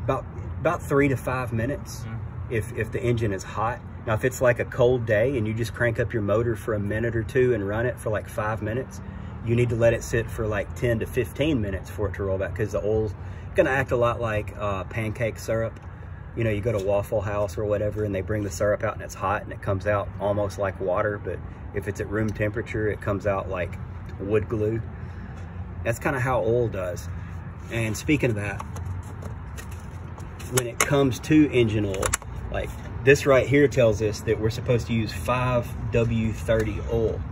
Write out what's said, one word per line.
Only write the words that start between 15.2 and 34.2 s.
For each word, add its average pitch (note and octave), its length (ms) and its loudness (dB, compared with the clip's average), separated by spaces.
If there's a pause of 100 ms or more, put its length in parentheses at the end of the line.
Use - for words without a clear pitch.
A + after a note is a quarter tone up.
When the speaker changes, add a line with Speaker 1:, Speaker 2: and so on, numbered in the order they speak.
Speaker 1:
syrup. A2+ 420 -2 (560)
You A2+ 80 -2
know, A#2 60 4
you G2+ 120 0
go A2+ 100 0
to G2+ 120 0
Waffle G2+ 380 2
House G#2 360 -2
or A2 60 -2
whatever G#2 400 0
and G2+ 100 0
they F#2+ 80 0
bring G#2 220 -2
the G2 60 -2
syrup G#2 340 0
out G#2+ 120 -2
and F2+ 80 -10
it's D#2 100 -10
hot G2+ 300 -2
and G2+ 80 -10
it - 100 -10
comes G2 240 -2
out G2+ 240 2 (100)
almost G2+ 380 0
like G2 240 -2
water, G2+ 420 0
but F2 140 -4 (360)
if G2+ 140 -4
it's G2+ 140 -4
at G2 80 -4
room A2 200 0
temperature, G#2+ 580 -2
it F#2+ 140 -2
comes G2+ 260 0
out F#2+ 220 0
like F2+ 280 -4 (420)
wood G2+ 300 0
glue. A2 320 0 (1000)
That's A#2 160 0
kinda C#3+ 200 0
how B2+ 220 2
oil A#2 260 4
does. F2+ 400 -4 (640)
And A2+ 240 0
speaking C#3 360 2
of G#2+ 40 0
that, G2+ 280 -4 (1900)
when A#2+ 160 2
it A#2+ 120 -8
comes C#3 400 4
to D3+ 320 6
engine A2 340 4
oil, F#2+ 200 0 (460)
like, - 180 -4 (340)
this C#3 220 8
right C3 200 8
here C#3+ 220 6
tells A2+ 340 6
us G#2+ 200 0